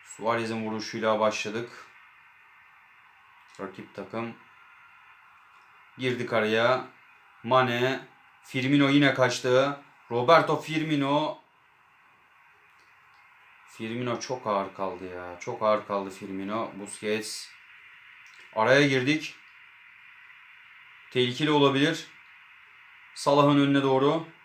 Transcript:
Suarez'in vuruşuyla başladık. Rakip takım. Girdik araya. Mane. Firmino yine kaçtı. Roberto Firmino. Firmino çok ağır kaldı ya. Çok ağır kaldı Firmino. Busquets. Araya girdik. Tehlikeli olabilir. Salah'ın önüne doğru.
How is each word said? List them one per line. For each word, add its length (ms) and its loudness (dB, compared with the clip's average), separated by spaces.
Suarez'in 600 -4
vuruşuyla 540 -2
başladık. 500 -2
Rakip 360 -14
takım. 380 -10
Girdik 360 -4
araya. 520 2
Mane. 640 0
Firmino 460 2
yine 240 4
kaçtı. 680 2
Roberto 500 4
Firmino. 760 -2
Firmino 520 -6
çok 280 -8
ağır 260 -2
kaldı 320 -8
ya. 240 -12
Çok 240 -8
ağır 240 2
kaldı 220 -4
Firmino. 680 -8
Busquets. 720 -6
Araya 320 4
girdik. 480 -2
Tehlikeli 400 0
olabilir. 560 2
Salah'ın 440 4
önüne 240 2
doğru. 440 2